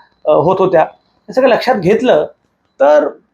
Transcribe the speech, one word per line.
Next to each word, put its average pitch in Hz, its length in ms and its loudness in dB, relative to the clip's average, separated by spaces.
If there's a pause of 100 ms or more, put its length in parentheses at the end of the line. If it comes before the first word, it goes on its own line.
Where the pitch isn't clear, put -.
(260)
अ, 156 60 0
होत 151 280 0
होत्या, 180 220 2
हे - 520 -10
सगळं 262 140 0
लक्षात 247 280 0
घेतलं 202 520 0 (520)
तर 147 280 2 (260)